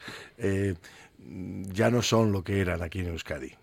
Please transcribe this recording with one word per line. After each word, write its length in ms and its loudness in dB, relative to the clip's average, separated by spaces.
eh, 380 0
ya 160 4
no 140 4
son 280 6
lo 120 0
que 180 2
eran 220 0
aquí 160 -4
en 80 -2
Euskadi, 560 -6